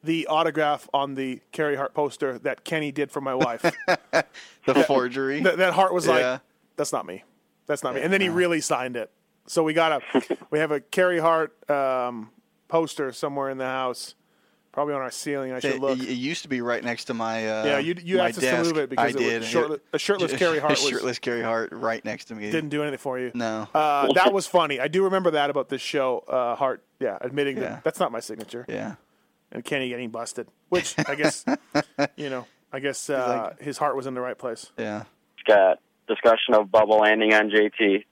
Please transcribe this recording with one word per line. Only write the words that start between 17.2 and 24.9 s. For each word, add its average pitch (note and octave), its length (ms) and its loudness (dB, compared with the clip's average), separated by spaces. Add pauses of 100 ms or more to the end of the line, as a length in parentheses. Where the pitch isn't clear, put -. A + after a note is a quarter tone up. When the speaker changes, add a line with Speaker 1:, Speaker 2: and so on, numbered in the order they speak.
Speaker 2:
uh, A2 160 -2
Speaker 1:
Yeah, C#3+ 160 2
you, E3 240 -2
you F3+ 140 0
Speaker 2:
my F3+ 100 4
Speaker 1:
asked - 120 -4
us - 40 0
to B2+ 80 2
Speaker 2:
desk. B2+ 160 2
Speaker 1:
move D#3+ 100 0
it C#3 120 -2
because A#2+ 260 0
Speaker 2:
I C3+ 60 -2
Speaker 1:
it A#2 200 0
was A2+ 80 -6
Speaker 2:
did. A2+ 40 -6 (100)
Speaker 1:
shirtle-, D3+ 160 -4 (140)
a D3+ 60 0
shirtless F#3 340 0
Speaker 2:
<laughs> - 0 -
Speaker 1:
Kerry D#3+ 260 2
Hart D3 120 2
was C#3+ 180 2
Speaker 2:
Shirtless B2 300 -2
Kerry A#2 240 -2
Hart A2+ 280 -2
right A2+ 320 -4
next - 220 -8
to A2+ 100 -14
me. G#2+ 160 -6
Speaker 1:
didn't D#3 200 -2
do D3 100 -2
anything D3 160 -4
for B2+ 200 -6
you. B2+ 160 -6
Speaker 2:
No. A2 400 -4
Speaker 1:
Uh, C#3+ 420 4
that F#3+ 180 6
was G3 140 0
funny. D3 340 2
I C#3+ 80 0
do F#3+ 160 2